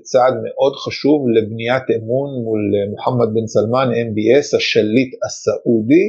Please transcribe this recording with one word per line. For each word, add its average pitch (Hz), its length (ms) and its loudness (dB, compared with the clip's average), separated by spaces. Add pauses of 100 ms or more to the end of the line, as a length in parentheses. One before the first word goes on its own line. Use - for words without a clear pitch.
צעד 131 320 2 (120)
מאוד 135 300 0
חשוב 143 520 0
לבניית 113 540 0 (140)
אמון 127 340 -4 (140)
מול, 110 200 -2 (120)
אה, 101 140 -2
מוחמד 120 440 -2
בן 110 120 0
סלמן, 117 420 0 (120)
אם 113 140 -4
בי 113 240 4
אס, 143 160 0
השליט 117 560 0 (140)
הסעודי, 120 840 0